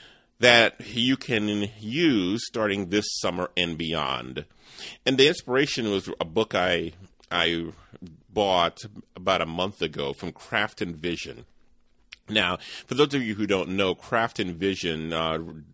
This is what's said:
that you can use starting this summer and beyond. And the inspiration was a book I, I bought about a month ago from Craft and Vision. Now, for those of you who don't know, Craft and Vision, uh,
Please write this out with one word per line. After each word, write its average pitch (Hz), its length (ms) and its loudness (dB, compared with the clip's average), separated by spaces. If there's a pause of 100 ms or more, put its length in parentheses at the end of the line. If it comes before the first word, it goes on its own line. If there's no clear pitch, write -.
(400)
that 117 340 8 (120)
you 120 300 0
can 104 640 -2
use 110 680 2
starting 101 440 -2
this 101 160 2 (140)
summer 90 360 -2
and 87 220 0
beyond. 67 640 -4 (640)
And 131 100 2
the 135 120 8
inspiration 131 600 0
was 95 200 -2 (100)
a - 40 -4
book 82 300 0
I, 87 380 2 (380)
I 85 420 0 (560)
bought 92 520 2 (360)
about 92 240 2
a 80 60 -2
month 87 340 -4
ago 71 320 -4
from 85 200 -10
Craft - 500 -4
and 87 120 -6
Vision. 78 520 -8 (840)
Now, 92 300 0 (280)
for 127 80 -8
those 139 200 4
of 131 80 0
you 110 120 -4
who 101 120 -2
don't 92 240 2
know, 95 240 2
Craft 117 460 -2
and 90 160 -4
Vision, 82 580 -2
uh, 80 240 0 (360)